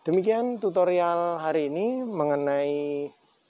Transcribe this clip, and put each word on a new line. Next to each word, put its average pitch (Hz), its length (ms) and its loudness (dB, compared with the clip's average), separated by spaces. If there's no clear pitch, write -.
Demikian 220 560 0
tutorial 175 800 2
hari 156 320 0
ini 214 320 -2
mengenai 147 1040 -2